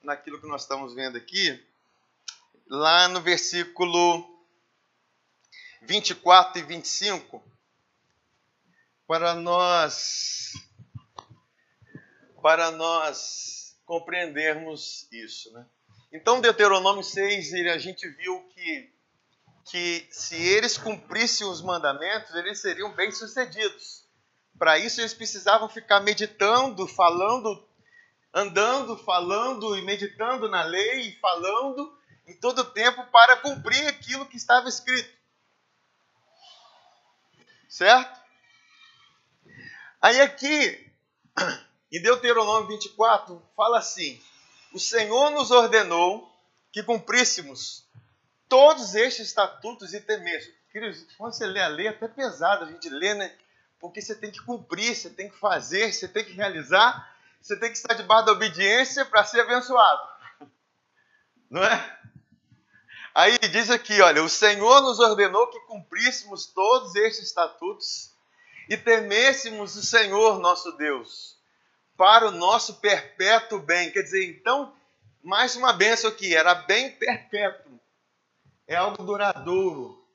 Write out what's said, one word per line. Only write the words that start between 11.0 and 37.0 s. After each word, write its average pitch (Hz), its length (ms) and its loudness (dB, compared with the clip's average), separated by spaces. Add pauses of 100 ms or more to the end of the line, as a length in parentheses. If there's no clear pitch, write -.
para 165 280 4
nós - 1040 -6 (100)
compreendermos 160 1200 -6
isso, 113 420 -18
né? 120 120 -20 (480)
Então, 226 280 0
Deuteronômio 202 640 2
seis, 196 500 -4
ele, 175 180 -2
a 165 80 -2
gente 180 300 -12
viu 185 340 -10 (120)
que, 160 380 -10 (800)
que 175 400 -6
se - 260 -14
eles 202 420 0
cumprissem 220 680 -6
os 175 140 -8
mandamentos, 170 760 -6
eles 185 260 -8
seriam 190 320 -8
bem-sucedidos. 208 1120 -8 (520)
Para 160 220 4
isso, 226 220 -6
eles 226 120 -4
precisavam 214 560 0
ficar 208 320 0
meditando, 208 840 0
falando, 196 840 0 (640)
andando, 214 640 -2
falando 202 800 -4
e 190 60 -8
meditando 208 680 -6
na 185 140 -2
lei, 214 460 -4
e - 120 -20
falando 233 760 -4 (300)
em 180 80 -20
todo 247 260 -4
o 247 40 -2
tempo 247 420 -2
para 233 300 8
cumprir 269 520 -4
aquilo 269 380 -10
que 254 100 -20
estava 247 320 2
escrito. 254 460 -6 (2500)